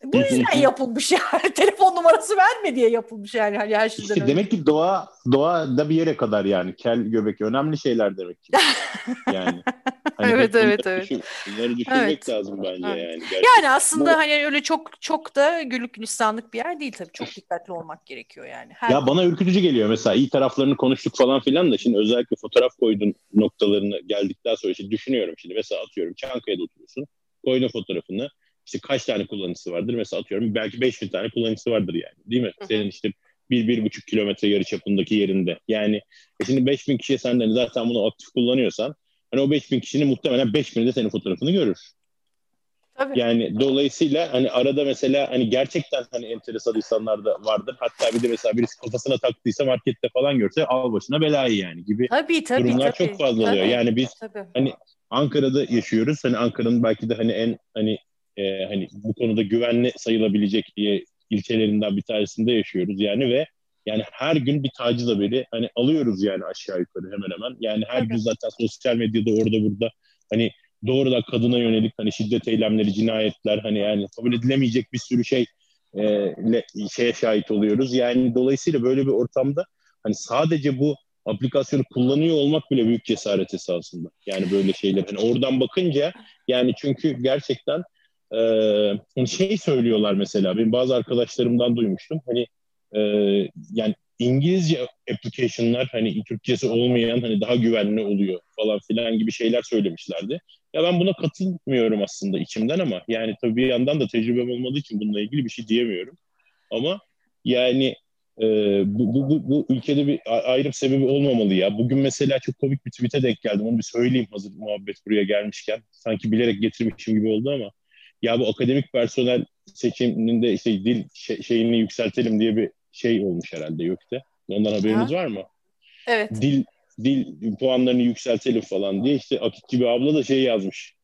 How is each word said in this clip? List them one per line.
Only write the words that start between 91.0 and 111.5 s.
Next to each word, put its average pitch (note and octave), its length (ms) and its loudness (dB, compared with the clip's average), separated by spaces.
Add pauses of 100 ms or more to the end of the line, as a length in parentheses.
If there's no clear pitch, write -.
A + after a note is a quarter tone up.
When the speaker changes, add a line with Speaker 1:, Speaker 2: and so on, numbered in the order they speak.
Speaker 2:
duymuştum. A#2 500 -2
Hani, A#2+ 220 -2 (480)
e, G#2+ 60 0 (720)
yani A2 220 -2 (240)
İngilizce C#3+ 680 2 (260)
application'lar A#2 800 -2
hani A2 320 -2
Türkçesi - 440 -4
olmayan A#2 540 2
hani A2 200 0
daha A#2+ 140 0
güvenli A2 460 2
oluyor G2 380 0 (160)
falan G#2+ 320 0
filan A2+ 300 0
gibi A2 140 0
şeyler A#2 300 0
söylemişlerdi. G2 800 -4 (340)
Ya D#3+ 100 0
ben F3 160 2
buna F#3 140 2
katılmıyorum C3 920 0
aslında G2 360 -4
içimden A#2+ 400 -2
ama A#2 280 -2
yani A2+ 340 -4
tabii A2+ 140 0
bir B2+ 120 2
yandan C3 320 0
da B2 80 0
tecrübem A#2+ 440 -2
olmadığı B2+ 260 -4
için A2+ 220 -6
bununla G#2 220 -2
ilgili B2 240 -4
bir A2+ 40 -6
şey A2+ 180 -12
diyemiyorum. A2+ 500 -2 (540)
Ama D3 280 -4 (460)
yani, B2+ 500 2 (460)
e, A2 40 0 (400)
bu, G#2+ 280 0
bu, C3+ 160 0
bu, D3+ 200 0
bu D3 200 2
ülkede C#3+ 380 0
bir D3 180 0
a-, A2+ 160 0
ayrım C3 320 0
sebebi C3+ 320 0
olmamalı B2+ 480 2